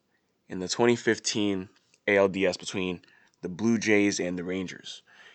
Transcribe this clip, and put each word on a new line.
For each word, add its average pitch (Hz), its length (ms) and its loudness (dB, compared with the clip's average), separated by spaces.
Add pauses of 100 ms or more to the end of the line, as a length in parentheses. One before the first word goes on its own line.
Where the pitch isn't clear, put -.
(480)
in 95 120 -8
the 90 80 -6
twenty 120 260 4
fifteen 104 720 -2 (380)
A 101 100 4
L 98 120 6
D 95 180 0
S 87 100 0
between 92 440 -6 (420)
the 90 60 -8
Blue 107 300 0
Jays 101 420 4
and 90 180 -4
the 87 60 -6
Rangers. - 580 -8 (320)